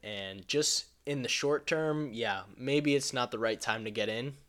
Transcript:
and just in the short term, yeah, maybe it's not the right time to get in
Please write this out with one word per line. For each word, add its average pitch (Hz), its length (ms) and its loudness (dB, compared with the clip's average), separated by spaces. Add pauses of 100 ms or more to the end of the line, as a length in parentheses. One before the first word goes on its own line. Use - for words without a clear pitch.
and 98 440 -8
just - 380 2 (200)
in 143 160 -2
the 117 80 -2
short 143 380 2
term, 151 440 0
yeah, 107 300 -2 (160)
maybe 143 380 4
it's 135 180 0
not 123 160 0
the 120 100 -4
right 113 220 2
time 113 240 -2
to 110 60 -4
get 107 180 0
in 120 240 -4 (160)